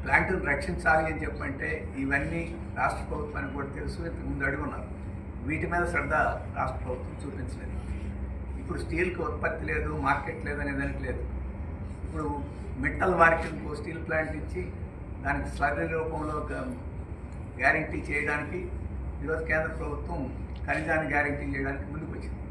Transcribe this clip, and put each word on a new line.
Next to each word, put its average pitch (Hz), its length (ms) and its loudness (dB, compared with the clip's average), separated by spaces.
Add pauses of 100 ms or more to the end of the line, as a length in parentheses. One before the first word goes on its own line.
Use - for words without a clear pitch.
ప్లాంట్ను 175 340 4 (120)
రక్షించాలి 165 600 6
అని 151 140 -2
చెప్పంటే, 143 440 -2 (340)
ఇవన్నీ 151 380 2 (380)
రాష్ట్ర 135 320 2
ప్రభుత్వానికి 143 460 -4
కూడా 139 200 -2
తెలుసు, 151 220 -4 (100)
ఇంతకుముందు 139 400 -2
అడుగున్నారు. 143 400 -2 (600)
వీటి 156 240 0
మీద 175 180 4
శ్రద్ధ 139 240 2 (440)
రాష్ట్ర 131 260 0
ప్రభుత్వం 127 380 -4
చూపించలేదు. - 540 -4 (840)
ఇప్పుడు - 240 -4
స్టీల్కి 175 380 2
ఉత్పత్తి 156 480 0
లేదు, 151 200 2 (160)
మార్కెట్ 139 420 2
లేదు 143 120 0
అనేది 143 200 0
దానికి 139 260 0
లేదు. 123 160 -2 (800)
ఇప్పుడు 156 220 -2 (580)
మెటల్ 180 300 4
వారికి 165 400 8
ఇంకో 151 260 -4
స్టీల్ 160 280 -4
ప్లాంట్ 156 340 2
ఇచ్చి, - 220 -2 (600)
దానికి 139 320 0
స్లర్రీ 160 380 2
రూపంలో 156 480 0
ఒక 135 100 -4 (1080)
గ్యారంటీ 156 380 4 (120)
చేయడానికి 147 500 0 (600)
ఈరోజు 160 220 0
కేంద్ర 160 360 2
ప్రభుత్వం 156 400 -4 (460)
ఖనిజాన్ని 156 480 2
గ్యారంటీ 143 320 2 (100)
చేయడానికి 139 360 -2
ముందుకు 156 260 -4
వచ్చింది. - 220 -6 (100)